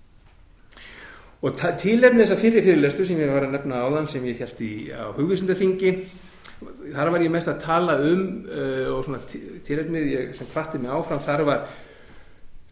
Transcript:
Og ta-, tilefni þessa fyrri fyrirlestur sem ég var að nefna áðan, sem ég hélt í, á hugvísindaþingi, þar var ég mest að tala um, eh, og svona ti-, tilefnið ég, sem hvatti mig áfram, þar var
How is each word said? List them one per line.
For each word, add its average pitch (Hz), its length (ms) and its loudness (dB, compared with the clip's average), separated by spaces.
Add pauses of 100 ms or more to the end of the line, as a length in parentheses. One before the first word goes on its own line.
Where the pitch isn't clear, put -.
(1400)
Og 135 160 -2
ta-, 170 200 0
tilefni 233 440 6
þessa 196 160 6
fyrri 226 240 6
fyrirlestur 160 480 4
sem 170 100 0
ég 143 140 2
var 139 140 2
að 135 80 -4
nefna 139 260 -4
áðan, 151 280 0
sem 127 200 -6
ég 117 120 -4
hélt - 200 -10
í, 127 100 -4 (220)
á - 240 -8
hugvísindaþingi, 185 760 2 (1000)
þar 151 220 0
var 170 100 4
ég 165 80 2
mest 165 160 0
að 147 140 -4
tala 165 320 2 (100)
um, 185 220 2 (180)
eh, 135 480 -4
og 131 140 -2
svona 127 180 -8
ti-, - 160 -12 (240)
tilefnið 151 460 -2
ég, 127 260 -4
sem 123 160 -12
hvatti 156 280 -4
mig 123 120 -4
áfram, 151 320 -4
þar 147 240 0
var 127 160 0 (1080)